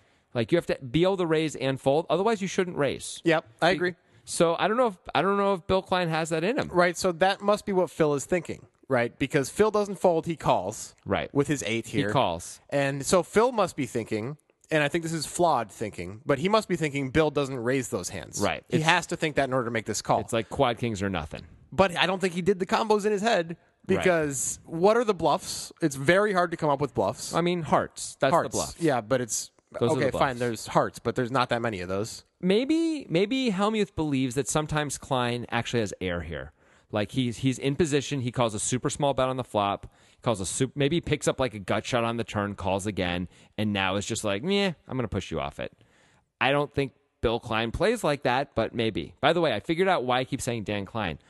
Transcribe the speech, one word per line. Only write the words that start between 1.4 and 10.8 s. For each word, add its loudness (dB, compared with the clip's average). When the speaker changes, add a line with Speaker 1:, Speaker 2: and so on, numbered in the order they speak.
Speaker 1:
and -2
fold. 2
Otherwise, 2
you -2
shouldn't -2
raise. -4
Speaker 2:
Yep, 2
I 6
Speaker 1:
Be- 2
Speaker 2:
agree. -2
Speaker 1:
So 2
I 2
don't 0
know 4
if, -6
I 4
don't 2
know 2
if -4
Bill 4
Klein 0
has -2
that 0
in 0
him. -2
Speaker 2:
Right, 4
so 0
that 2
must 0
be -2
what 2
Phil 2
is -2
thinking, -4
right? 0
Because 0
Phil 4
doesn't -2
fold, 2
he -4
calls 0